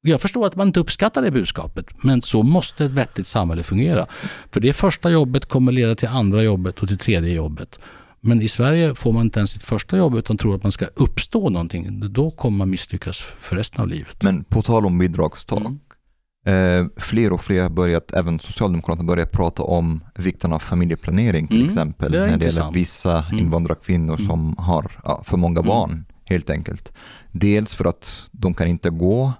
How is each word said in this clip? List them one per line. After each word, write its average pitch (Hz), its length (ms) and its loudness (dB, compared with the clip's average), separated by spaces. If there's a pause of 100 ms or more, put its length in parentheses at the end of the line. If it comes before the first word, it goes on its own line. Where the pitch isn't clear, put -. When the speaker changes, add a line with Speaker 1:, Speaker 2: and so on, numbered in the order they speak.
Speaker 1:
Jag 151 200 2
förstår 214 260 -2
att - 80 -2
man 196 120 2
inte 175 120 2
uppskattar 214 420 0
det 220 100 2
budskapet, 95 540 -4 (180)
men 131 180 4
så 110 220 2
måste 151 420 2
ett 135 60 -2
vettigt 127 360 -2
samhälle 85 360 -2
fungera. 120 440 0 (440)
För - 80 0
det 123 140 4
första 175 360 0
jobbet 139 360 2
kommer 127 260 2
leda 117 240 2
till - 120 -2
andra 110 360 2
jobbet 92 380 0
och 98 60 0
till 98 100 0
tredje 87 360 0
jobbet. 78 460 -6 (420)
Men 113 200 4
i 110 60 0
Sverige 147 480 2
får 120 160 0
man 113 100 2
inte 113 180 2
ens 101 120 0
sitt - 120 -10
första - 340 -2
jobb 160 180 4
utan 113 220 -2
tror 104 180 0
att 95 80 -6
man 101 80 2
ska - 140 -4 (100)
uppstå - 540 0
någonting. 92 640 -4
Då 147 180 0
kommer 110 260 -2
man 95 120 2
misslyckas 90 480 -6
för - 380 -8
resten 101 260 -4
av 101 60 0
livet. - 360 -8
Speaker 2:
Men 95 200 0
på - 180 0
tal 113 240 2
om 90 120 2
bidragstak, 85 640 0 (840)
Speaker 1:
Mm. 92 380 4
Speaker 2:
eh, - 20 -8 (100)
fler 107 360 0
och 87 80 -2
fler 92 200 0
har 90 80 0
börjat, 85 440 0
även 85 260 0
Socialdemokraterna 87 680 -2
börjat 85 240 0
prata - 320 0
om 82 400 0 (120)
vikten 90 380 -2
av 80 60 -2
familjeplanering 87 880 0
till 214 100 0
Speaker 1:
Mm. 185 100 4
Speaker 2:
exempel, 82 440 -2
Speaker 1:
Det 156 60 2
är 180 40 2
Speaker 2:
när 196 60 2
det 220 40 2
gäller 226 140 2
Speaker 1:
intressant. 82 300 -2
Speaker 2:
vissa 85 560 0
Speaker 1:
Mm. 98 80 -2
Speaker 2:
invandrarkvinnor 82 760 0
Speaker 1:
Mm. 101 120 -2
Speaker 2:
som 80 300 -2
har, 87 340 0 (120)
ja, - 220 -4
för - 120 -2
många 85 220 2
Speaker 1:
Mm. 85 80 0
Speaker 2:
barn 82 380 0 (200)
helt 90 240 -2
enkelt. - 440 -6 (380)
Dels 104 440 0
för - 100 -4
att - 460 -4
de 92 220 -2
kan 82 140 0
inte 85 220 0
gå 101 500 2